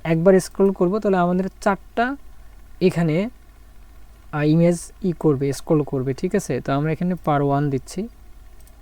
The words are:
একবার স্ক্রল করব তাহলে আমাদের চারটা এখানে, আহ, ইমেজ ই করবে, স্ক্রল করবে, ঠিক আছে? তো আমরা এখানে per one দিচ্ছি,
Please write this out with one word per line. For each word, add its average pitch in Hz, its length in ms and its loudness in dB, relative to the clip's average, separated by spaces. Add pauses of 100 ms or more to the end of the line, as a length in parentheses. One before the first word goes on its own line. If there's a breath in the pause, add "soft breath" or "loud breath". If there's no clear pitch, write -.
একবার 170 360 4
স্ক্রল 196 320 0
করব 190 280 0
তাহলে 202 180 0
আমাদের 180 320 0 (120)
চারটা 233 540 -2 (680)
এখানে, 170 480 2 (1040)
আহ, 147 120 -2
ইমেজ 170 480 2 (120)
ই 185 160 0
করবে, 139 340 0
স্ক্রল 151 300 0
করবে, 135 300 -4
ঠিক 185 220 -4
আছে? 147 260 -4
তো 135 120 -4
আমরা 151 180 0
এখানে 180 220 -2
per 151 280 0
one 143 280 0
দিচ্ছি, 139 380 -6 (760)